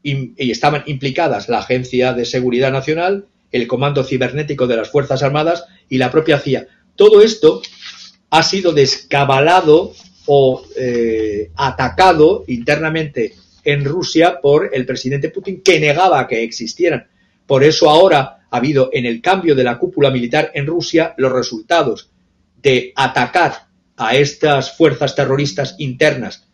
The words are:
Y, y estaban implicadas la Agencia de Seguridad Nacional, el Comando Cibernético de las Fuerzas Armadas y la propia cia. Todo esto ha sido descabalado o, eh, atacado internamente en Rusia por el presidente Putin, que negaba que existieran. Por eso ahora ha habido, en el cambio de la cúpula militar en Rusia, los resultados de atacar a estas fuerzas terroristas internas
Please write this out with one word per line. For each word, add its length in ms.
Y, 340
y 140
estaban 340
implicadas 640
la 100
Agencia 540
de 120
Seguridad 460
Nacional, 540
el 160
Comando 360
Cibernético 640
de 100
las 120
Fuerzas 340
Armadas 420
y 80
la 120
propia 300
cia. 280
Todo 260
esto 400
ha 140
sido 300
descabalado 1200
o, 380
eh, 800
atacado 920
internamente 840
en 220
Rusia 560
por 320
el 120
presidente 440
Putin, 320
que 180
negaba 480
que 160
existieran. 640
Por 180
eso 260
ahora 600
ha 80
habido, 340
en 140
el 160
cambio 340
de 80
la 140
cúpula 340
militar 420
en 120
Rusia, 520
los 140
resultados 800
de 340
atacar 720
a 180
estas 600
fuerzas 380
terroristas 640
internas 760